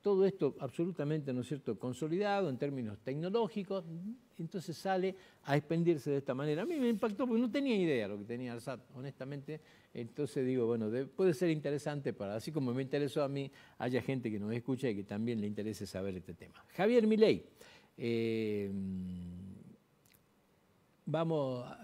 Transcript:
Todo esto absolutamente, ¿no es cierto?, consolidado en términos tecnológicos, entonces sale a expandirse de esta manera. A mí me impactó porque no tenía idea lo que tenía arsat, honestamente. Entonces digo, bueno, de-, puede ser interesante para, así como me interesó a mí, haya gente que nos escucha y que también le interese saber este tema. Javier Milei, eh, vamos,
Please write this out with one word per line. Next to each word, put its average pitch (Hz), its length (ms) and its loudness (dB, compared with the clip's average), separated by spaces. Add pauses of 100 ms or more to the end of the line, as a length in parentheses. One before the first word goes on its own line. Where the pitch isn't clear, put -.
Todo 196 240 6
esto 185 360 2
absolutamente, 147 720 -2
¿no 127 80 0
es 123 80 -4
cierto?, 127 280 -4
consolidado 175 720 0
en 131 80 -2
términos 123 440 -4
tecnológicos, 190 840 -2 (540)
entonces 165 380 -6
sale 190 380 0 (280)
a 139 140 4
expandirse 165 560 4
de 139 60 4
esta 135 160 -2
manera. 151 280 0
A - 20 0
mí 339 120 -2
me 254 120 2
impactó 226 380 0
porque 233 160 4
no 247 80 2
tenía 269 260 2
idea 147 300 4
lo 101 100 -4
que 101 80 -6
tenía 120 280 -6
arsat, 120 280 -8 (140)
honestamente. 139 680 -8 (320)
Entonces 131 540 -2
digo, 127 200 2
bueno, 113 220 0
de-, 127 180 -2
puede 185 280 2
ser 180 160 2
interesante 143 640 -2
para, 101 240 -4
así 113 160 -6
como 135 200 0
me 131 100 0
interesó 143 420 0
a 135 40 0
mí, 139 220 -4 (260)
haya 127 240 0
gente 120 300 -2
que 107 80 -4
nos 104 140 -2
escucha 123 360 -2
y 110 60 0
que 98 100 -4
también 110 360 -2
le 104 80 -2
interese 104 360 -4
saber 95 320 -4
este 87 160 -10
tema. - 320 -18 (120)
Javier 220 320 6
Milei, 214 360 6 (540)
eh, 113 720 0 (2250)
vamos, 147 600 0 (180)